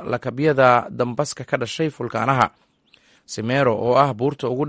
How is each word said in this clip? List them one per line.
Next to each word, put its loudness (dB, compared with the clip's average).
lakabyada 2
dambaska -4
ka -2
dhashay -4
fulkaanaha. 0
Semeru, 0
oo 0
ah 2
buurta -4
ugu -2